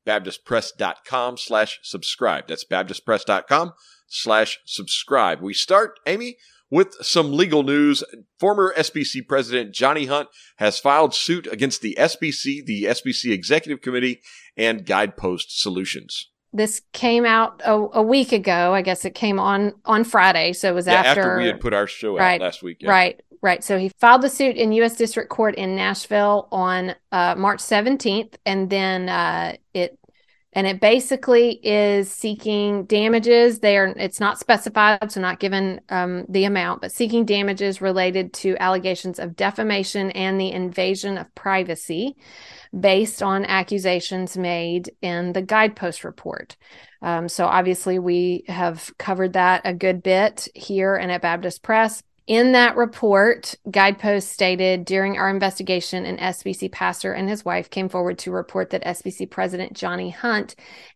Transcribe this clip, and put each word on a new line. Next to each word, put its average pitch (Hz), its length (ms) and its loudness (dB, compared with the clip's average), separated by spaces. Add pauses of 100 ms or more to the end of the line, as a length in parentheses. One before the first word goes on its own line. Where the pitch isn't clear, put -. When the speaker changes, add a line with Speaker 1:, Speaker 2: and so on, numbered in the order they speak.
Speaker 1:
baptistpress 104 680 -4
dot - 340 -6
com 123 300 -4
slash 107 460 -2
subscribe. 90 640 -4
That's 78 160 -10
baptistpress 95 580 -4
dot 95 240 -2
com 165 240 0 (380)
slash 110 560 0
subscribe. 98 760 -2
We 98 120 -8
start, 208 520 2
Amy, 233 300 -4 (360)
with 190 300 4
some 151 320 0
legal 156 300 2
news. 143 400 2 (360)
Former 196 380 2
S 156 140 -2
B 151 120 -4
C 131 200 -8
President 120 500 -2
Johnny 139 320 0
Hunt 143 240 -2 (280)
has 107 220 0
filed 143 360 4
suit 175 360 -4
against 123 300 -4
the 104 160 -6
S 151 180 2
B 156 160 -4
C, 139 300 -6
the 104 260 -4
S 117 140 -2
B 127 100 -4
C 120 220 -2
Executive 131 480 -2
Committee, 123 400 -4 (340)
and 110 300 -2
Guidepost 95 720 -2
Solutions. - 720 -6 (240)
Speaker 2:
This 214 300 -2 (100)
came 240 320 2
out 226 400 2
a, 220 80 4
a 214 300 2
week 254 280 2
ago. 185 420 2
I 190 100 2
guess 180 200 -2
it 185 120 -6
came 202 240 0
on, 196 340 0 (100)
on 220 200 2
Friday, 180 500 4
so 190 160 -2
it 175 60 0
was 180 100 -2
Speaker 1:
Yeah, 180 80 4
Speaker 2:
after 190 280 6
Speaker 1:
after 185 180 0
we 120 80 0
had 110 120 -4
put 117 140 -2
our 101 140 2
show 107 260 -6
out 92 60 0
Speaker 2:
Right, 180 200 4
Speaker 1:
last - 240 -6
week, - 180 -10
yeah. 208 100 0
Speaker 2:
right, 185 300 4 (200)
right. 180 220 0
So 196 140 0
he 190 120 -2 (100)
filed 247 220 10
the 269 80 2
suit 262 260 0
in 220 160 2
U 226 120 4
S 233 120 0
District 226 340 -4
Court 220 260 0
in 190 200 -4
Nashville 202 760 0
on, 185 420 -2 (180)
uh, 180 240 2
March 196 260 0
seventeenth, 226 840 0
and 190 240 -2
then, 190 400 -2
uh, 170 460 -2 (180)
it 175 240 -4 (560)
And 196 120 0
it 190 160 -4
basically 240 800 4
is 202 460 2
seeking 208 760 -4
damages. 226 720 4
They 202 180 4
are, 190 180 2
it's - 240 -6
not 208 200 0
specified, 214 720 2
so 190 100 -6
not 185 180 -4
given, 190 400 -2 (100)
um, 180 380 -4
the 190 180 2
amount, 180 360 -2
but 185 100 -8
seeking 233 320 0
damages 202 580 -2
related 185 600 0
to 185 160 0
allegations 185 640 -2
of 170 160 -10
defamation 202 720 -2
and 190 320 -2
the 185 100 -4
invasion 185 680 -4
of - 160 -14
privacy 190 800 -4 (640)
based 196 440 2
on 196 240 -2
accusations 185 920 -2
made 175 520 -4 (140)
in 175 300 -4
the 185 100 -2
Guidepost 214 600 0
report. - 540 -14 (460)
Um, 170 260 -4
so 175 160 -2
obviously 185 540 0
we 180 480 0
have 170 500 -4
covered 185 360 -2
that 185 320 4
a 185 100 -2
good 185 260 0
bit 190 540 2
here 196 400 0
and 180 160 -2
at 175 100 -4
Baptist 175 400 -4
Press. 220 400 2 (260)
In 240 240 4
that 240 240 6
report, 226 800 2 (160)
Guidepost 202 580 2
stated, 185 560 0
"During 190 320 0
our 190 140 0
investigation, 185 720 -2
an 180 140 -6
S 180 240 -6
B 196 100 -4
C 185 160 -8
pastor 180 420 -6
and 190 160 -4
his 208 160 -6
wife 175 280 -4
came 190 180 -6
forward 180 300 -4
to 185 100 -10
report 180 400 -6
that 185 160 -6
S 175 160 -8
B 190 80 -10
C 190 160 -10
President 185 480 -8
Johnny 180 380 -8
Hunt 214 420 -6 (420)